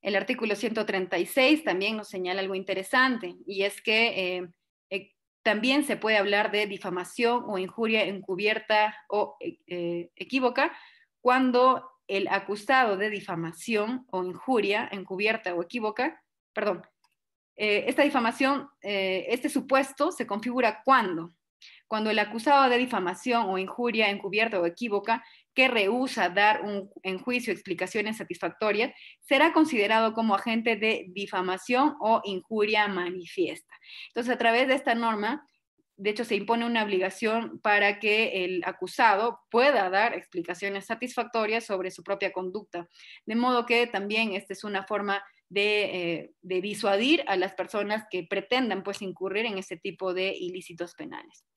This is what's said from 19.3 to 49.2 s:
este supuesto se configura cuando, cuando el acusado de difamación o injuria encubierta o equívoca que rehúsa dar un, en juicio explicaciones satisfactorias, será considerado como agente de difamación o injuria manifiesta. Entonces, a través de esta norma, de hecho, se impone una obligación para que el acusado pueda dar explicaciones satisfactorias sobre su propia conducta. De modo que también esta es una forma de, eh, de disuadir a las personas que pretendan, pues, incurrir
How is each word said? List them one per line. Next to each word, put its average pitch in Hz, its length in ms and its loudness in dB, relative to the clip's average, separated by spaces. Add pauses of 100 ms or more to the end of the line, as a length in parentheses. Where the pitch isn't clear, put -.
este 254 180 -2
supuesto 269 640 0
se 233 140 -6
configura 220 580 -2
cuando, 185 500 2 (540)
cuando 214 220 0
el 214 80 2
acusado 233 520 4
de 240 80 4
difamación 233 680 0
o 190 100 0
injuria 214 520 0
encubierta 202 500 0
o 170 60 2
equívoca 202 580 -2 (280)
que 254 140 4
rehúsa 233 600 2
dar 208 340 4
un, 202 260 -6 (140)
en 190 160 -4
juicio 247 340 -4
explicaciones 185 680 -4
satisfactorias, 208 720 -2 (280)
será 285 320 4
considerado 226 600 4
como 226 220 2
agente 226 400 0
de 220 320 -2
difamación 202 920 0
o 220 240 2
injuria 208 600 0
manifiesta. 180 880 -4 (320)
Entonces, 240 260 -2
a 240 60 0
través 240 300 4
de 262 60 4
esta 269 200 0
norma, 226 500 -2 (520)
de 196 140 -2
hecho, 214 140 -2
se 226 120 -2
impone 233 280 0
una 233 200 0
obligación 208 760 -2
para 202 400 4
que 208 460 0
el 180 200 -2
acusado 196 760 2 (100)
pueda 233 400 4
dar 208 240 2
explicaciones 190 720 -8
satisfactorias 226 800 -4
sobre 185 240 -4
su 180 140 -18
propia 196 280 -2
conducta. 185 560 -8 (380)
De 214 80 -6
modo 240 320 2
que 233 220 2
también 208 460 -2
esta 202 180 -8
es 190 100 -12
una 196 220 -6
forma 202 380 -2 (260)
de, 208 340 2
eh, 170 500 -4 (100)
de 185 180 -2
disuadir 208 680 2
a 196 100 0
las 185 180 -2
personas 208 540 -4
que 185 140 -6
pretendan, 196 640 -2
pues, 196 180 -8
incurrir 190 440 -4